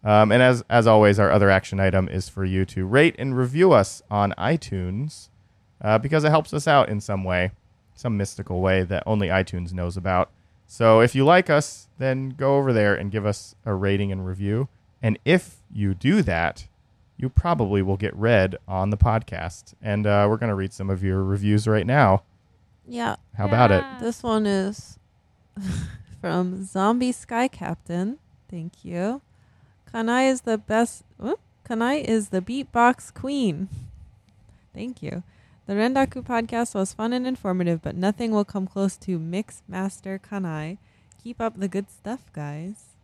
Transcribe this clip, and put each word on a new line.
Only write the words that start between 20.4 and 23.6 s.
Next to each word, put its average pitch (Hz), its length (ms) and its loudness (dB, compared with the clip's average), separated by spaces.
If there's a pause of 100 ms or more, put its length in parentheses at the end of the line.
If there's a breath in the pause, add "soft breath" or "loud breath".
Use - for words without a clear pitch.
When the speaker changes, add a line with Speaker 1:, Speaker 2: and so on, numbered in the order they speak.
Speaker 1:
read 95 180 -4
some 98 160 -8
of 95 160 -2
your 95 180 0
reviews 104 460 0
right 107 180 2
now. 120 360 4 (680)
Speaker 2:
Yeah. 240 280 -6 (200)
Speaker 1:
How 101 80 -4
about 113 260 4